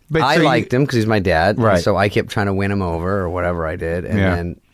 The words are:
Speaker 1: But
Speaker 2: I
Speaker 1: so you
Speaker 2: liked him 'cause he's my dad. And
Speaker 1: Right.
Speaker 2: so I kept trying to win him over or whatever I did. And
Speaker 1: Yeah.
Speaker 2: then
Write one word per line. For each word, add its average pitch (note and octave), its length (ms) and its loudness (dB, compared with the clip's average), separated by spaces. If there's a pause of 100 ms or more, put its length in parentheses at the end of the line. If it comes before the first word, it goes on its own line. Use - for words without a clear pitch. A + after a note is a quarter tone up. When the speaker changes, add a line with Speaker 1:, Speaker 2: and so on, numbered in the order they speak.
(100)
Speaker 1:
But D#3+ 120 2
Speaker 2:
I D3 140 2
Speaker 1:
so E3+ 40 4
you D#3 60 4
Speaker 2:
liked B2 280 2
him C3+ 120 2
'cause C3 100 -4
he's A2 100 2
my A2 140 2
dad. F2+ 360 2
And B2 80 0
Speaker 1:
Right. G2 180 4
Speaker 2:
so G2+ 140 2
I G2+ 140 2
kept - 200 -2
trying G#2 160 -2
to G2 80 -2
win G2 160 -2
him G2+ 120 -2
over F2 380 -2
or F2+ 100 -4
whatever F2 360 -4
I D#2+ 100 -6
did. E2+ 280 -4
And - 140 -2
Speaker 1:
Yeah. F#2+ 180 2
Speaker 2:
then F2 200 -6 (180)